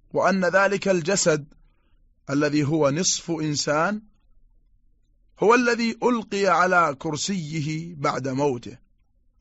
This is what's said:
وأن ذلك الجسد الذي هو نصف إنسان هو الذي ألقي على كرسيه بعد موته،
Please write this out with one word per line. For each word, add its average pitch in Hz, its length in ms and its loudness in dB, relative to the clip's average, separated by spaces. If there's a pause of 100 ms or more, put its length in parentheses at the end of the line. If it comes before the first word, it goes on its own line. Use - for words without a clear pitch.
(140)
وأن 180 320 0
ذلك 196 420 2
الجسد 170 680 0 (760)
الذي 147 340 0
هو 147 260 2
نصف 170 420 -2
إنسان 156 720 -2 (1400)
هو 214 160 6
الذي 233 480 0
ألقي 202 440 0
على 175 520 4
كرسيه 160 960 -6
بعد 139 320 -4
موته، 131 500 -4 (640)